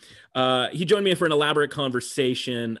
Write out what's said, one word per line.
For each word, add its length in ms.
Uh, 340
he 160
joined 200
me 100
for 120
an 60
elaborate 380
conversation 1080